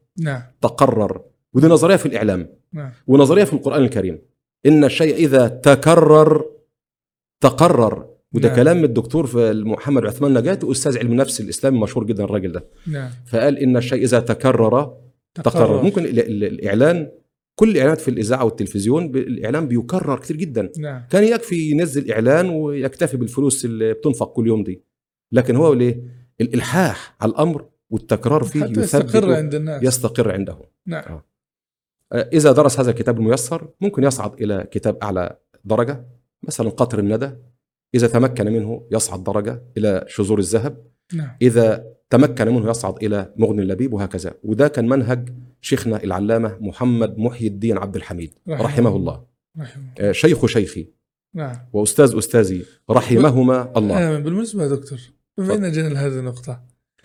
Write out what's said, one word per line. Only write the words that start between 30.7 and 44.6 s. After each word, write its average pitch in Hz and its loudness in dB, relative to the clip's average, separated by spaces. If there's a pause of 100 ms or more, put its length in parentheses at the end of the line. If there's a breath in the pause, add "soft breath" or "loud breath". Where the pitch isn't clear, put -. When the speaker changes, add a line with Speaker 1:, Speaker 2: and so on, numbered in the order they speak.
Speaker 1:
نعم. 78 -10
Speaker 2:
آه. 78 -16 (880)
آه، 123 -2
إذا 151 6
درس 143 2
هذا 123 0
الكتاب 117 -2
الميسر 127 -2 (120)
ممكن 196 -2
يصعد 107 -4
إلى 104 -4
كتاب 104 -4
أعلى 92 -4 (280)
درجة، 113 -2 (360)
مثلًا - -4
قطر 120 -2
الندى، 110 -2 (640)
إذا 120 4
تمكن 123 0
منه 113 -6
يصعد 98 -4
درجة 104 -6 (140)
إلى 101 -2
شذور 104 -2
الذهب، 110 -2 (380)
Speaker 1:
نعم. 147 -10
Speaker 2:
إذا 113 2 (260)
تمكن 123 2
منه 117 0
يصعد 98 -6
إلى 101 -4
مغني 107 0
اللبيب، 110 -4
وهكذا. 95 -6 (100)
وده 113 2